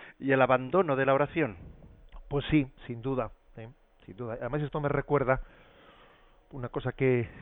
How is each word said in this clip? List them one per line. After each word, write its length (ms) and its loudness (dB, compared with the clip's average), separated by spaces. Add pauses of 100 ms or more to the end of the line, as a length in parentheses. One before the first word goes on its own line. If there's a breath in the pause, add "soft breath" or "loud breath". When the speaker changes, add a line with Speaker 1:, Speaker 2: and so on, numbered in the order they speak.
(180 loud breath)
Speaker 1:
y 140 -2
el 100 6
abandono 540 2
de 100 2
la 80 4
oración?". 440 0 (720)
Speaker 2:
Pues 200 -2
sí, 160 4 (220)
sin 160 -8
duda, 280 -4 (260)
¿eh? 120 -14 (380)
Sin 100 -18
duda. 160 -8
Además, 300 -4
esto 180 -6
me 80 0
recuerda 520 2 (1080 soft breath)
una 200 -10
cosa 240 -6
que, 360 2 (120)